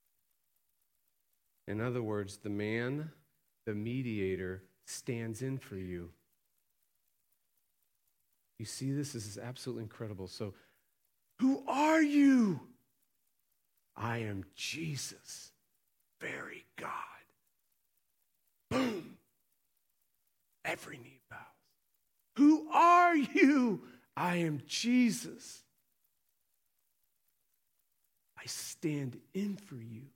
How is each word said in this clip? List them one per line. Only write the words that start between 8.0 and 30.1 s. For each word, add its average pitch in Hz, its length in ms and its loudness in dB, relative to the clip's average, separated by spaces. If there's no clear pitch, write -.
You 113 60 -10
see 135 260 -6
this? 139 220 -4
This 107 120 -8
is 104 140 -12
absolutely 117 440 -10
incredible. 104 440 -10
So, 101 260 -10
who 269 280 2
are 311 340 4
you? 269 580 6
I 117 240 -4
am 101 260 -6
Jesus, - 960 -10
very - 460 -12
God. - 140 -8
Boom. - 480 -2
Every - 340 -10
knee 131 320 -20
bows. - 100 -18
Who 302 340 8
are 349 440 8
you? 269 720 4
I 175 220 0
am 156 300 0
Jesus. - 960 0
I - 60 -18
stand 143 760 -6
in 196 240 -2
for - 180 -16
you. 117 280 -14